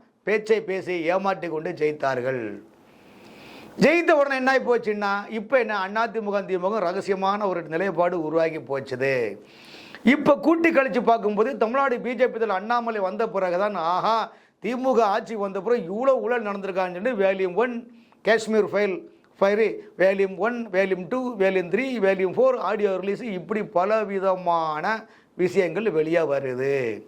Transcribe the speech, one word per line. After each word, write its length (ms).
பேச்சை 380
பேசி 400
ஏமாற்றி 460
கொண்டு 240
ஜெயித்தார்கள். 880
ஜெயித்த 320
உடனே 240
என்ன 160
ஆகி 120
போச்சுன்னா, 680
இப்ப 280
என்ன, 280
அதிமுக, 540
திமுக 380
ரகசியமான 680
ஒரு 160
நிலைப்பாடு 600
உருவாகி 340
போச்சுது. 800
இப்ப 340
கூட்டி 340
கழிச்சு 320
பார்க்கும்போது 540
தமிழ்நாடு 420
பி 160
ஜே 100
பி 80
தலைவர் 280
அண்ணாமலை 400
வந்த 280
பிறகுதான், 460
ஆஹா, 560
திமுக 380
ஆட்சி 360
வந்த 260
பிறகு 320
இவ்வளோ 160
ஊழல் 340
நடந்திருக்கான்னு 580
சொல்லி 100
வால்யூம் 440
ஒன் 360
காஷ்மீர் 420
ஃபைல், 360
ஃபைல் 360
வால்யூம் 400
ஒன், 340
வால்யூம் 380
டூ, 280
வால்யூம் 320
த்ரீ, 300
வால்யூம் 340
ஃபோர் 240
ஆடியோ 400
ரிலீஸ், 240
இப்படி 420
பல 400
விதமான 1000
விஷயங்கள் 580
வெளியே 280
வருது. 880